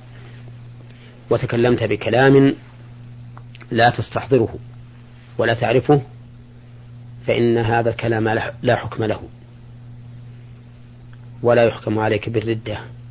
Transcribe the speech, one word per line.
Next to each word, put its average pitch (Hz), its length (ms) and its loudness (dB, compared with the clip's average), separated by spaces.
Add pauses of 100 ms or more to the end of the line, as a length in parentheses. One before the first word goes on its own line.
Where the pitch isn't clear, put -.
(1300)
وتكلمت 120 540 2
بكلام 131 720 4 (1160)
لا 117 180 4
تستحضره - 680 0 (840)
ولا 113 160 2
تعرفه، 123 480 2 (1300)
فإن 117 300 2
هذا 117 320 2
الكلام 113 400 -2
لا، 110 320 -2
لا 120 140 2
حكم - 280 -6
له، 104 180 -2 (2250)
ولا 120 200 6
يحكم 110 360 0
عليك 110 300 0
بالردة، 113 500 -4 (320)